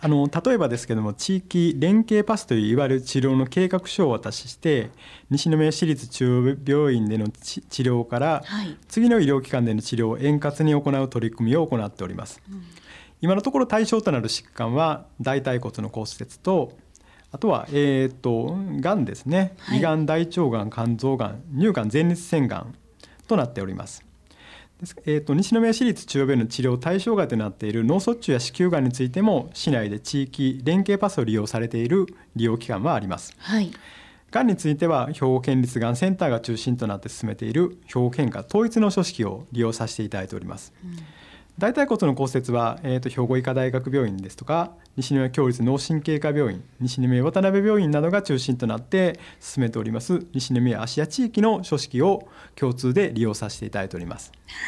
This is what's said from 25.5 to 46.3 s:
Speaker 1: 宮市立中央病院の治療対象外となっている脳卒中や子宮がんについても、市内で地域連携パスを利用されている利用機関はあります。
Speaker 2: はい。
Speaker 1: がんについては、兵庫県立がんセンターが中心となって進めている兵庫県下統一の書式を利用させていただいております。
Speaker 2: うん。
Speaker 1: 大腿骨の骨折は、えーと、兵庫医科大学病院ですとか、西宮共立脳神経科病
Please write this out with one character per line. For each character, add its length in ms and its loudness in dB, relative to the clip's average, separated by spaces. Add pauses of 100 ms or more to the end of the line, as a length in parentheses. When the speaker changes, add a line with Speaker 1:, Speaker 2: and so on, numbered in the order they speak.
Speaker 1:
宮 180 4
市 120 0
立 220 0
中 140 -2
央 20 4
病 120 2
院 60 4
の 60 2
治 160 -6
療 140 2
対 220 0
象 160 -2
外 140 2
と 80 -2
な 140 -2
っ 20 -8
て 160 -8
い 40 -2
る 120 0
脳 160 4
卒 220 0
中 100 0
や 80 2
子 180 -6
宮 120 4
が 100 2
ん 40 2
に 60 2
つ 140 -4
い 80 -2
て 100 -2
も、 300 2
市 180 -2
内 200 0
で 100 -6
地 240 -4
域 400 -2
連 140 4
携 200 2
パ 100 2
ス 120 -2
を 40 2
利 100 0
用 120 0
さ 140 -4
れ 80 -2
て 100 -4
い 100 0
る 180 2 (280)
利 120 0
用 120 2
機 80 -14
関 160 -4
は 120 2
あ 40 0
り 80 -6
ま 120 -4
す。 200 -16
Speaker 2:
は 220 -2
い。 100 -2 (640)
Speaker 1:
が 80 0
ん 80 4
に 80 2
つ 120 -2
い 80 2
て 120 2
は、 240 0
兵 80 -12
庫 200 2
県 220 2
立 160 -2
が 100 0
ん 60 0
セ 140 0
ン 80 0
タ 100 0
ー 40 2
が 100 2
中 160 -4
心 200 -2
と 120 -4
な 80 -4
っ 40 -10
て 80 -12
進 200 -8
め 80 -6
て 100 -8
い 60 -2
る 340 0
兵 60 -18
庫 180 0
県 200 0
下 100 -6
統 260 0
一 140 0
の 100 4
書 140 2
式 200 -4
を 280 -6
利 80 0
用 120 2
さ 140 -4
せ 100 -10
て 60 -4
い 60 -6
た 100 -6
だ 60 -6
い 40 -10
て 60 -12
お 60 -8
り 60 -12
ま 120 -12
す。 140 -20 (100)
Speaker 2:
う 60 -12
ん。 80 -12 (640)
Speaker 1:
大 160 0
腿 100 4
骨 220 2
の 80 4
骨 260 -2
折 140 -4
は、 280 0
え 140 0
ー 40 -2
と、 100 -6
兵 60 -10 (120)
庫 80 2
医 60 0
科 100 -2
大 180 0
学 240 -2
病 140 2
院 80 -6
で 140 -10
す 60 -20
と 100 -16
か、 260 -2 (240)
西 160 -4
宮 160 4
共 200 2
立 140 -2
脳 160 2
神 220 -2
経 180 0
科 100 -2
病 260 0